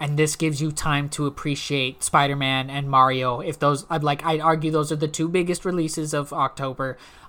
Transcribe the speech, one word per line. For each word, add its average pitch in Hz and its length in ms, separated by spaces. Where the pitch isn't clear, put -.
And 147 180
this 151 160
gives 156 260
you 156 120
time 143 380
to 147 160
appreciate 139 760
Spider-Man 139 640
and 139 220
Mario. 131 480
If 165 220
those, 143 280
I'd 160 140
like, 147 240
I'd 160 140
argue 160 320
those 151 180
are 156 60
the 151 100
two 160 220
biggest 175 360
releases 160 480
of 143 200
October. 135 640